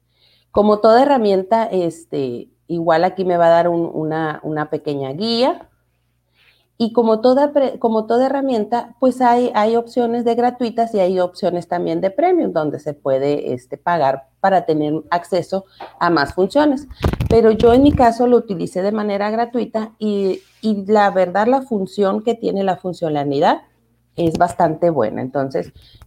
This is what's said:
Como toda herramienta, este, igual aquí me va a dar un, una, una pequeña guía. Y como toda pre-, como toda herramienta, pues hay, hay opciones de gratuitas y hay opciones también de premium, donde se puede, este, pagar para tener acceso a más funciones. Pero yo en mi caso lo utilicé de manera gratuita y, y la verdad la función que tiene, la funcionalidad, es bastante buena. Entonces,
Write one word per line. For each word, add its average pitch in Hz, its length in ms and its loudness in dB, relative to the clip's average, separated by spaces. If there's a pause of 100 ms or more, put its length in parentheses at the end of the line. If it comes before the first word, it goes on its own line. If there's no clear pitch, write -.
(500)
Como 208 280 2
toda 226 240 6
herramienta, 220 600 2
este, 156 840 -6 (180)
igual 165 380 0
aquí 185 220 -2
me 180 100 0
va 170 120 4
a - 20 6
dar 170 180 4
un, 170 240 -2
una, 156 500 -4
una 151 280 -6
pequeña 143 420 -6
guía. 233 560 -2 (1120)
Y 226 160 -2
como 220 260 2
toda 269 320 2
pre-, 277 260 0
como 220 280 0
toda 240 200 2
herramienta, 240 720 -2
pues 254 220 0
hay, 247 340 2
hay 220 220 2
opciones 233 480 -2
de 233 100 0
gratuitas 233 600 -2
y 202 60 0
hay 180 200 0
opciones 175 480 -4
también 170 320 -4
de 190 100 -2
premium, 320 420 0
donde 151 260 -2
se 147 160 -10
puede, 139 580 -2
este, 127 240 -10
pagar 139 540 -2 (100)
para 190 240 2
tener 151 300 0 (160)
acceso 175 560 -4 (340)
a 170 80 2
más 147 240 0
funciones. 277 560 0 (400)
Pero 226 220 6
yo 233 240 4
en 262 80 6
mi 285 100 6
caso 247 340 2
lo 240 120 4
utilicé 180 420 -6
de 202 120 -2
manera 208 380 -4
gratuita 220 680 -4
y, 202 420 -2 (220)
y 202 240 -2
la 208 240 4
verdad 185 360 0
la 262 140 2
función 202 640 -2
que 226 120 -2
tiene, 196 300 -4
la 185 140 -2
funcionalidad, 160 840 -2 (540)
es 165 220 0
bastante 175 520 0
buena. 117 320 -2
Entonces, 135 500 -6 (340)